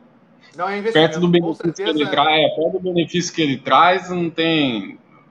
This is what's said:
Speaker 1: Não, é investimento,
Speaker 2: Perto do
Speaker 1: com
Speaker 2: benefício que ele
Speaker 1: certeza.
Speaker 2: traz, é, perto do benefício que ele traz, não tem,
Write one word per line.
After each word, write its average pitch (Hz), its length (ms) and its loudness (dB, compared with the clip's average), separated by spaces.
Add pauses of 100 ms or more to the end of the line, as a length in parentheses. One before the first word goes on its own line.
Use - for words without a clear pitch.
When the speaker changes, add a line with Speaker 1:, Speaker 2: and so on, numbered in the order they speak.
(580)
Speaker 1:
Não, 180 100 -4
é 202 120 -4
investimento, 165 320 2
Speaker 2:
Perto 165 100 -4
do 175 60 2
Speaker 1:
com 175 40 2
Speaker 2:
benefício 165 420 0
que - 80 -10
ele 160 180 -2
Speaker 1:
certeza. 147 120 -2
Speaker 2:
traz, 151 280 2
é, 151 160 2
perto 160 160 -2
do 180 100 -4
benefício 175 520 -4
que 165 80 -4
ele 139 160 0
traz, 175 520 2
não 175 200 -4
tem, 147 720 -2 (320)